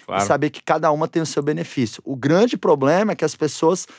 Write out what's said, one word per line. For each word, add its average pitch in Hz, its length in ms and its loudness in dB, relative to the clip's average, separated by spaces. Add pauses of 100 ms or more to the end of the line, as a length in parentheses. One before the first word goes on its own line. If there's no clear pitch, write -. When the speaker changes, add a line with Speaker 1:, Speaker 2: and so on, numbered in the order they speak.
Speaker 1:
Claro. 95 160 -2
Speaker 2:
E 101 40 0
saber 143 240 2
que - 120 -18
cada 160 300 2
uma 151 160 0
tem 165 140 -2
o 160 40 -2
seu 151 160 -4
benefício. 147 640 -4
O 135 120 -6
grande 175 400 2
problema 175 560 2
é - 20 -8
que - 80 -6
as 156 100 -2
pessoas 160 540 -2 (120)